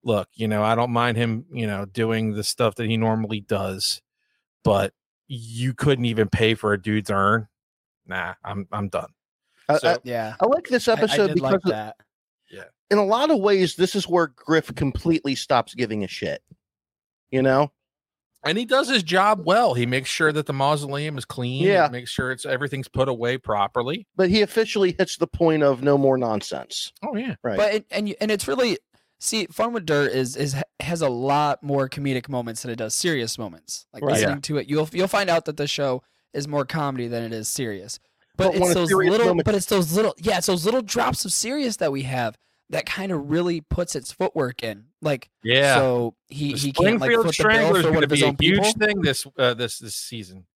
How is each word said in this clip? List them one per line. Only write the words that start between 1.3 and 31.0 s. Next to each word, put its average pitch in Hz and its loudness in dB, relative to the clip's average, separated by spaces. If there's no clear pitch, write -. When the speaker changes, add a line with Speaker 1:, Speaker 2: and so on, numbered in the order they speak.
Speaker 1:
you 120 -6
know, 101 -6
doing 110 -2
the 104 -6
stuff - 0
that 113 -4
he 113 0
normally 110 -2
does, 98 -4
but 98 2
you 117 -6
couldn't 131 0
even 110 2
pay 110 2
for 104 0
a 101 0
dude's 107 -2
urn. 104 2
Nah, 92 -8
I'm, 98 -10
I'm 101 -6
done." 80 -6
Speaker 2:
I, 147 4
Speaker 1:
So 170 2
Speaker 2:
I, - 0
Speaker 3:
Yeah. 113 -6
Speaker 2:
I 190 4
like 311 0
this 247 0
Speaker 3:
I, 226 4
I - 0
Speaker 2:
episode 208 2
Speaker 3:
did 151 -4
Speaker 2:
because 135 0
Speaker 3:
like 185 0
Speaker 2:
of 180 2
Speaker 3:
that. 107 -6
Speaker 1:
Yeah. 95 -18
Speaker 2:
in 202 4
a 208 4
lot 247 2
of 277 4
ways, 190 2
this 180 0
is 202 -2
where 170 2
Griff 156 0
completely 143 0
stops - 0
giving 110 -2
a 90 -6
shit. - -6
You 131 0
know? 135 4
Speaker 1:
And 165 0
he 247 -2
does 254 2
his 247 2
job 185 2
well. 202 4
He 120 0
makes 131 -2
sure 156 2
that 151 -2
the 147 -6
mausoleum 143 -2
is 123 -10
clean. 127 -6
Speaker 2:
Yeah. 185 4
Speaker 1:
Makes 123 -10
sure 131 -4
it's, 123 -10
everything's 135 -4
put 131 0
away 123 -2
properly. 120 -2
Speaker 2:
But 185 4
he 214 4
officially 202 0
hits 185 0
the 170 -2
point 160 2
of 135 4
no 143 4
more 135 4
nonsense. 104 -6
Speaker 1:
Oh, 214 -8
yeah. 233 -6
Speaker 2:
Right. 208 -2
Speaker 3:
But 208 2
it, 208 -4
and 208 -4
you, - -8
and 220 -2
it's 202 -4
really, 247 0
see, 214 -4
Fun 233 -4
with 208 -6
Dirt 143 2
is, 131 -2
is, 139 -4
has 165 -4